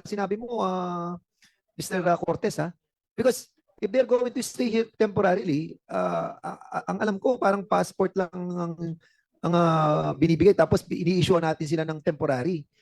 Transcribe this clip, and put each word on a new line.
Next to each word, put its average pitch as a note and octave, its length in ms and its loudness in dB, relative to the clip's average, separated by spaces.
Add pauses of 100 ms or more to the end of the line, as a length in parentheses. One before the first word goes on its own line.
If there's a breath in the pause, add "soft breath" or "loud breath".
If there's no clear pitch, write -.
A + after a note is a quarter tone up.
sinabi G3+ 320 -4
mo, A#3 240 -6
ah, F3+ 540 -4 (580 soft breath)
Mister F3+ 300 -4 (160)
Cortez, E3+ 420 -2
ha? E3 80 -4 (460)
Because A#3+ 320 0 (340)
if G3+ 80 -2
they're B3+ 160 2
going B3 240 2
to A#3+ 140 -4
stay - 260 -2
here A3+ 180 0 (120)
temporarily, F#3 880 0
ah, F2+ 520 -2
a-, - 220 -12 (180)
a-, - 120 -8
ang F#3 100 -4
alam G#3 160 0
ko, B3 220 0
parang G3 240 2
passport F#3 520 0
lang F#3 160 -2
ang, F3 420 -6 (680 soft breath)
ang, E3+ 160 0
ah, D#3 640 2
binibigay. E3 320 6
Tapos F#3+ 320 4
ini-issue F3+ 560 2
natin D#3+ 240 0
sila D#3 240 -2
ng D#3 160 -4
temporary. D3 640 -2 (140)